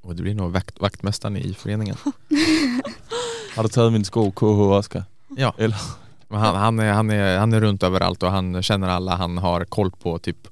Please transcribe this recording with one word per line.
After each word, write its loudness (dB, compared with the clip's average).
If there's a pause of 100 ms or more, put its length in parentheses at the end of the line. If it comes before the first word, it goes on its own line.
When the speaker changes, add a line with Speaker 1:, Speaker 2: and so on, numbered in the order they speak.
Speaker 1:
Och -10
det -8
blir -2
nog -4
vakt-, -4
vaktmästaren -4
i -6
föreningen. -4
Speaker 2:
<laughs> -6 (1200)
Har 0
du 0
tagit 4
min 2
sko, 0
K 2
H 6
Oskar? -4 (340)
Speaker 1:
Ja. 0
Speaker 2:
Eller? 0 (500)
Speaker 1:
Men -4
han, 2
han 2
är, 2
han 2
är, 2
han 4
är 4
runt 2
överallt 0
och 2
han -2
känner 0
alla, 0
han -2
har 0
koll -2
på -6
typ -8